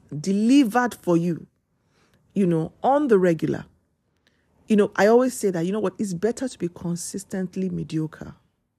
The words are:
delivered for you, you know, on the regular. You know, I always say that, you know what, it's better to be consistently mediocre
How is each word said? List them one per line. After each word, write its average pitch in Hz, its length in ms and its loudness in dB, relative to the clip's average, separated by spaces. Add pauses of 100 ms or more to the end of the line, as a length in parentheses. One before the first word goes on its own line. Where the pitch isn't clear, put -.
(200)
delivered 233 760 2
for 175 220 0
you, 170 300 -2 (880)
you 196 120 2
know, 165 260 0 (100)
on 277 260 2
the 208 100 6
regular. 170 480 0 (1040)
You 220 60 2
know, 202 220 4
I 190 100 4
always 247 260 4
say 202 180 -2
that, 170 140 -2
you 180 60 -2
know 214 80 -4
what, 190 180 -4
it's 202 160 -6
better 233 360 -4
to - 100 -14
be 175 100 -6
consistently 185 1000 -8
mediocre 160 640 -8 (440)